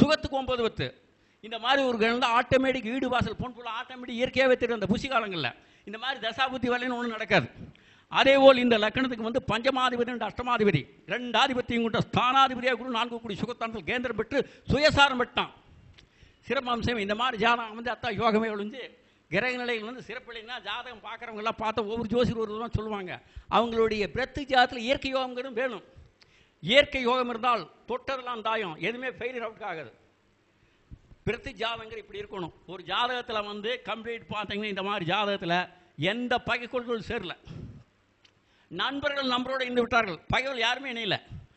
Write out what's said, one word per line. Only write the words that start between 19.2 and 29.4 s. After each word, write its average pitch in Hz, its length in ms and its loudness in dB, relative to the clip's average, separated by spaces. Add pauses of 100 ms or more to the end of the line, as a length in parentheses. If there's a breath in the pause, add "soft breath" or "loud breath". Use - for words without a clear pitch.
கிரக 240 260 0
நிலைகள் 240 340 -4
வந்து 254 180 -14
சிறப்பில்லைன்னா, 233 540 -12
ஜாதகம் 220 440 -10
பார்க்குறவங்க 220 360 -12
எல்லாம் 220 220 -2
பார்த்தா 220 160 0 (120)
ஒவ்வொரு 226 160 -4
ஜோசியர் 226 360 2
ஒரு 208 80 -6
விதமா 226 160 -6 (100)
சொல்லுவாங்க. 202 340 -6 (380 soft breath)
அவங்களுடைய 226 520 2 (120)
பிரத்து 262 360 -4
ஜாதகத்துல 247 380 4
இயற்கை 277 260 0
யோகம்ங்கிறது 254 480 -4
வேணும். 240 220 -6 (760 soft breath)
இயற்கை 262 420 4
யோகம் 247 260 0
இருந்தால் 233 360 0 (240)
தொட்டதெல்லாம் 247 540 -6
தாயம், 220 340 -2
எதுவுமே 240 320 -4
ஃபெயிலியர் 233 400 -6